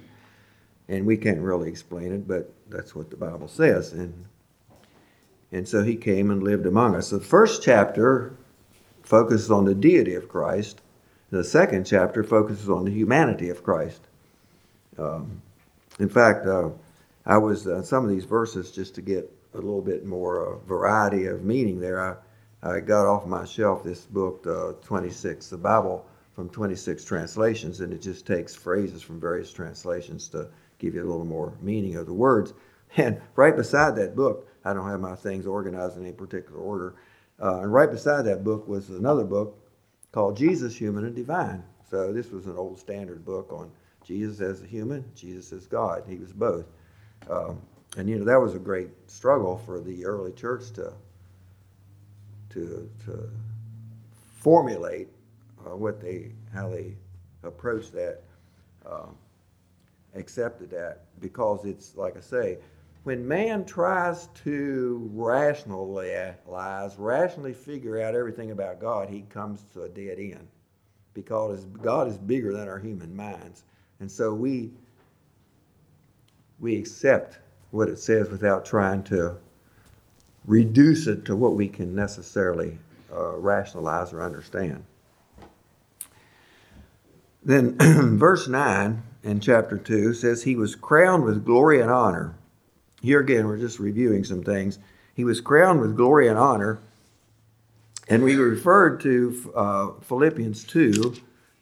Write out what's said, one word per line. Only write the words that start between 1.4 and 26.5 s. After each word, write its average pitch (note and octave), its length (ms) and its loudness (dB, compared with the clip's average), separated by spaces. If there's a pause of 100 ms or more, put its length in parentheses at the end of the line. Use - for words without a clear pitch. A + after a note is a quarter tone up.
really F2 260 -2
explain F2 460 -10
it, G2 120 -6
but F#2 280 -6 (160)
that's - 260 -12
what D#2 140 -12
the - 80 -16
Bible E2 320 -10
says. G#2 420 2
And, F2 340 -12 (1300)
and F#2 160 -6
so G#2 160 2
he A2+ 140 0
came G2+ 340 2
and G2 100 0
lived G2 240 0
among G2+ 300 4
us. F2+ 140 -4
The G2+ 100 -2
first - 420 4
chapter A#2 680 4 (720)
focuses A2 480 4
on G2+ 140 6
the G2 100 4
deity A#2+ 400 6
of F2+ 120 -8
Christ. F2 540 -4 (480)
The F2+ 140 0
second E3+ 420 4
chapter G2 380 2
focuses G#2 460 2
on F2+ 160 0
the G2+ 60 0
humanity A2 580 2
of F2 120 -10
Christ. D#2+ 400 -2 (960)
Um, D#2 460 -8 (560)
in G2+ 100 0
fact, A2 380 6
uh, F2+ 220 2 (540)
I G2+ 140 6
was, G#2+ 300 2
uh, F2+ 160 -2
some C3 200 0
of A2 60 0
these F#2 160 -2
verses, A2 460 -4
just - 240 -12
to F2+ 80 -16
get F#2+ 280 -4 (220)
a A2 40 -12
little G2 240 -6
bit F#2 260 -6
more, F2+ 480 -4
uh, - 100 -16
variety G2 600 2
of F#2 160 -6
meaning G#2 360 0
there, F#2 220 -4
I F#2 140 -4 (500)
I F2+ 140 -4
got G#2 260 2
off G2+ 220 0
my F2+ 180 -6
shelf G2 380 -2
this E2+ 180 -10
book, F#2+ 460 -6
uh, E2+ 260 -6 (100)
twenty-six, F2+ 640 -8
the F#2 80 -14
Bible F#2+ 460 0 (300)
from F2+ 160 -10
twenty-six F#2+ 560 -6